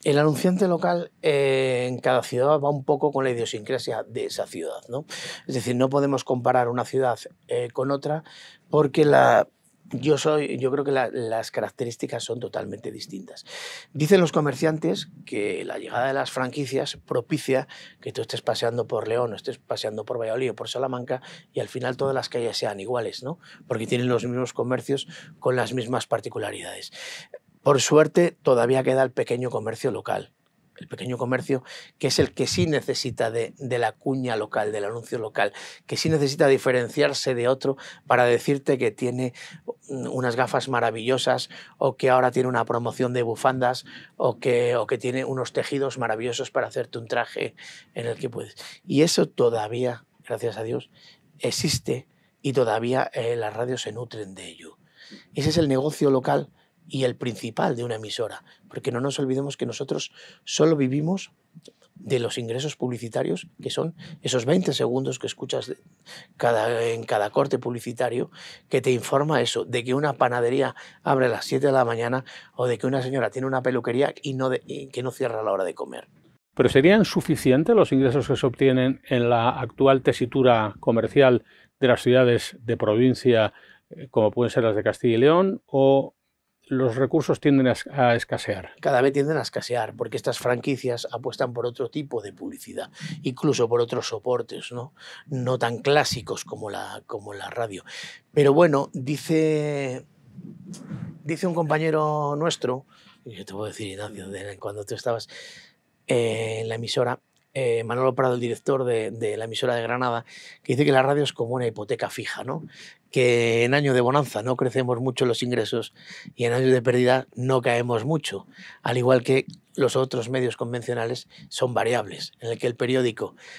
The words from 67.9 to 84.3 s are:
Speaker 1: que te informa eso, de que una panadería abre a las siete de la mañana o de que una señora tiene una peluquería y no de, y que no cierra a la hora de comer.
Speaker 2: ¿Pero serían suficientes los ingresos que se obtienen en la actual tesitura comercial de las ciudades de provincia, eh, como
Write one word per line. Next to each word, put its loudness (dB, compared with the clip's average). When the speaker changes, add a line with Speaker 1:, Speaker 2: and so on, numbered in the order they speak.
Speaker 1:
que 0
te 2
informa 2
eso, 0
de -4
que -2
una 0
panadería 0
abre 2
a 4
las -4
siete 0
de 2
la 4
mañana -2
o 0
de 0
que -2
una 0
señora -2
tiene -6
una -2
peluquería 0
y -6
no 0
de, -2
y -10
que -6
no -4
cierra -4
a -4
la 0
hora 0
de -4
comer. -12
Speaker 2:
¿Pero 6
serían 8
suficientes 4
los 6
ingresos 4
que 2
se -2
obtienen 4
en 2
la 4
actual 4
tesitura 4
comercial 4
de 4
las 4
ciudades 4
de -4
provincia, 4
eh, -16
como 4